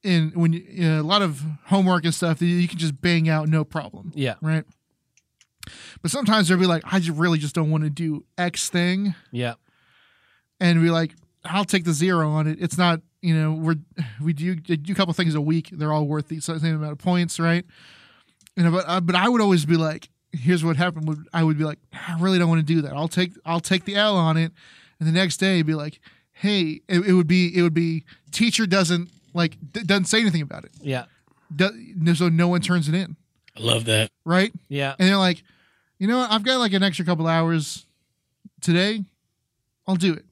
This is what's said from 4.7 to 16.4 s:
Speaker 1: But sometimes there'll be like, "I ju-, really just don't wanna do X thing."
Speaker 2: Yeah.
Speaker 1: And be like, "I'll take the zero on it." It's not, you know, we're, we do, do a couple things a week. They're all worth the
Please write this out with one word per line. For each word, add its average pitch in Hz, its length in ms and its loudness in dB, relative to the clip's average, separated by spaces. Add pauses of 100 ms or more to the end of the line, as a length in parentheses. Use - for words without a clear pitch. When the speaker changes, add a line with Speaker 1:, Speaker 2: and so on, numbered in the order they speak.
Speaker 1:
But 165 80 -2
sometimes 214 380 2
there'll 180 120 4
be 185 60 4
like, 165 160 2 (100)
"I 190 80 2
ju-, 165 120 -2
really 160 260 2
just 147 160 -6
don't 156 160 0
wanna 156 200 0
do 151 340 -6 (120)
X 175 320 -4
thing." 185 460 0 (160)
Speaker 2:
Yeah. 120 240 -4 (1040)
Speaker 1:
And 170 220 4
be 170 80 4
like, 165 240 0 (300)
"I'll 190 200 -2
take 185 200 0
the 170 80 0
zero 160 380 2
on 156 180 0
it." 156 120 -4
It's 170 160 -4
not, 175 240 2 (220)
you 165 120 2
know, 156 180 2
we're, 160 240 -2 (440)
we 160 120 -2
do, 170 240 -4
do 160 360 -4
a 175 40 -2
couple 180 180 0
things 165 220 0
a 151 40 -2
week. 160 320 -2
They're 151 200 -4
all 151 140 0
worth 147 220 -4
the 160 120 -8